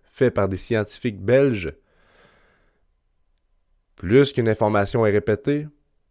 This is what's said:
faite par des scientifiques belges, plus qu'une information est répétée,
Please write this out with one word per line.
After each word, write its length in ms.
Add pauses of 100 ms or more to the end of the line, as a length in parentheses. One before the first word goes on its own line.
faite 280
par 160
des 80
scientifiques 640
belges, 540 (2250)
plus 360
qu'une 160
information 560
est 60
répétée, 560 (440)